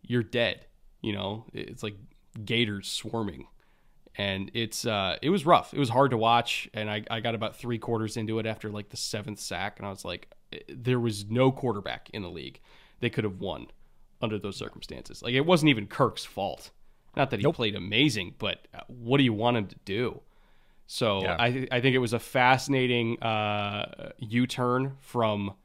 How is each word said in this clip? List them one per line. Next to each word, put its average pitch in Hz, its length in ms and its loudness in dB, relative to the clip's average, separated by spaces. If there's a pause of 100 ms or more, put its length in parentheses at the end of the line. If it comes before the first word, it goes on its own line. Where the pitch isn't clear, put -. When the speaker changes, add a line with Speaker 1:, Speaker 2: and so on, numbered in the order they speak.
Speaker 1:
you're 120 200 0
dead. 117 440 0 (340)
You 110 120 -2
know, 101 400 -6
it's - 300 -10
like 104 140 -6 (480)
gators 107 440 0
swarming. 104 580 -6 (720)
And 98 360 -4
it's, 113 320 -4
uh, 101 380 0
it 143 80 2
was 175 160 2
rough. - 260 6
It - 60 -4
was 139 100 4
hard 127 220 4
to 123 60 2
watch. 117 580 2
And 107 160 -4
I, 107 200 -4
I 113 100 -4
got 117 140 -2
about 107 220 -4
three 120 220 -4
quarters 110 380 -2
into 110 240 -2
it 110 60 -4
after, 110 220 -6
like, 104 200 -8
the - 80 -14
seventh 104 420 -6
sack. 98 400 -6
And 101 80 -8
I 101 40 -6
was 95 140 -12
like, 90 240 -8 (240)
eh, - 60 -12 (100)
there 123 300 0
was 104 280 0
no 127 260 4
quarterback 104 600 -4
in 107 100 -8
the 87 80 -10
league 73 300 -12 (400)
they 120 100 0
could 113 140 -2
have 95 160 -4
won 78 280 -6 (520)
under 110 180 -2
those 98 180 -6
circumstances. - 680 -12
Like, 120 120 -2
it 135 120 4
wasn't 156 240 8
even 107 160 2
Kirk's - 380 0
fault. - 480 -6 (440)
Not 135 140 2
that 110 80 -2
he 101 60 -2
Speaker 2:
Nope. 160 100 4
Speaker 1:
played 104 220 0
amazing, 107 600 2
but, - 360 -4
uh, 82 140 -14
what 123 300 0
do 139 60 8
you 117 80 4
want 117 240 2
him 101 120 0
to - 160 -16
do? 107 360 -4 (680)
So 101 340 0
Speaker 2:
Yeah. 90 160 0
Speaker 1:
I, 123 320 0
I 127 100 2
think 127 140 4
it 131 40 4
was 120 140 0
a 117 60 0
fascinating, 123 1040 2
uh, 104 960 -2
U-turn 127 840 0
from 104 540 0 (100)